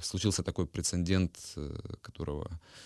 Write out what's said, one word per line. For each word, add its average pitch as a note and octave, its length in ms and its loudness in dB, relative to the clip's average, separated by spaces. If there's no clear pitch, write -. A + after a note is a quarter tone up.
случился F#2+ 400 2
такой E2+ 240 2
прецедент, F2+ 720 2
э, D2 200 -6
которого - 440 -4